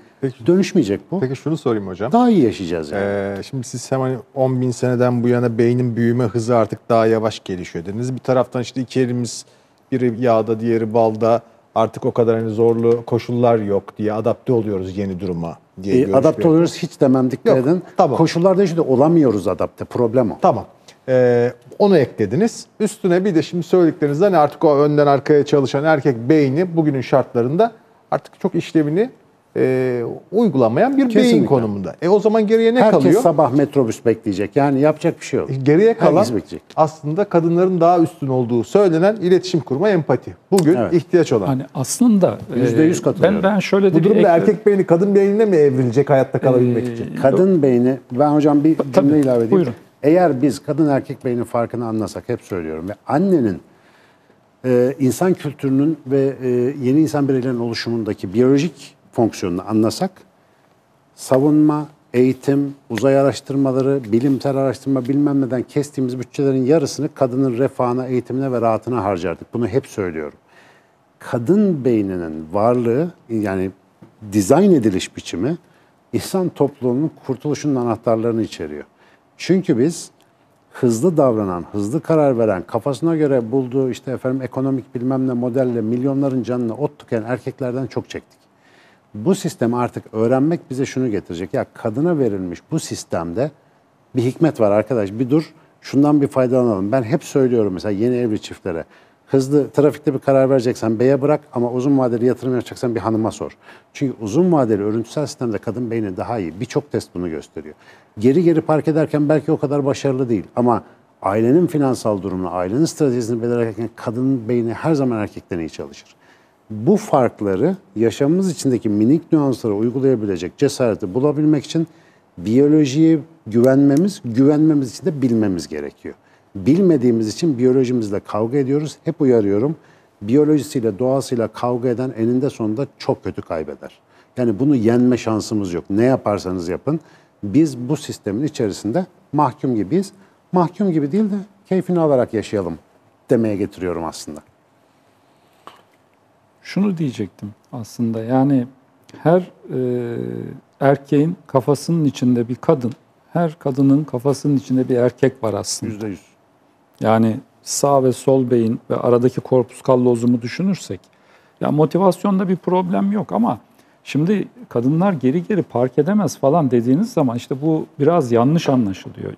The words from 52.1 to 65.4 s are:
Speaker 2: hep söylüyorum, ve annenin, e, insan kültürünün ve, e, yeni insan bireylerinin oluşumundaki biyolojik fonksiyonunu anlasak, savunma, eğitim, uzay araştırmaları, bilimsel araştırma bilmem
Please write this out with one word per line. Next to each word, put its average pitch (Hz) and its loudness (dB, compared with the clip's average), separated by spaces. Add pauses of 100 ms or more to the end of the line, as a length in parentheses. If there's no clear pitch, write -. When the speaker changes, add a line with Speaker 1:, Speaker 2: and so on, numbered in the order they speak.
Speaker 2:
hep 120 -6
söylüyorum, 80 -8
ve 104 -10 (120)
annenin, 139 2 (1040)
e, 127 2
insan 143 2
kültürünün 143 -2
ve, 135 0
e, 127 -2 (340)
yeni 135 2
insan 143 0
bireylerinin 127 0
oluşumundaki 113 -6
biyolojik 139 2 (160)
fonksiyonunu 95 -2
anlasak, 110 0 (1040)
savunma, 151 2 (280)
eğitim, 139 0 (160)
uzay 135 2
araştırmaları, 135 0 (120)
bilimsel 135 0
araştırma 135 -2
bilmem 139 0